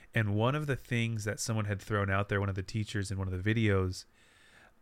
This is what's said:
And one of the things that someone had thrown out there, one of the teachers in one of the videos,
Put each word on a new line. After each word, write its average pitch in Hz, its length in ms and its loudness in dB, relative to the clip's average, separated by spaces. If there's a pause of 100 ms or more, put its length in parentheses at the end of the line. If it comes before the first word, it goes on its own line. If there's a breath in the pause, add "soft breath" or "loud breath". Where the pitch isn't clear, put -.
(140 loud breath)
And 104 220 2
one 120 180 2
of 151 140 -4
the 131 80 0
things 113 480 -2
that 104 160 -4
someone 110 240 -2
had 101 180 -4
thrown 101 260 0
out 98 200 2
there, 104 100 2
one 98 100 0
of 95 60 -2
the 95 80 -4
teachers 104 480 -4
in 95 80 -4
one 95 80 -2
of 92 160 -4
the 107 120 4
videos, 98 500 2 (760 soft breath)